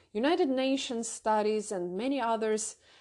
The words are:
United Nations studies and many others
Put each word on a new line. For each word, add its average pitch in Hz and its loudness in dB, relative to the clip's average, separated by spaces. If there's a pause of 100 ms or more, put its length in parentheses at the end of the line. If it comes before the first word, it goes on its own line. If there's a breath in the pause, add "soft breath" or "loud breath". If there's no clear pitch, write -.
(140 soft breath)
United 294 2
Nations 262 0
studies 214 0
and 180 -4
many 262 0
others 220 -2 (240 soft breath)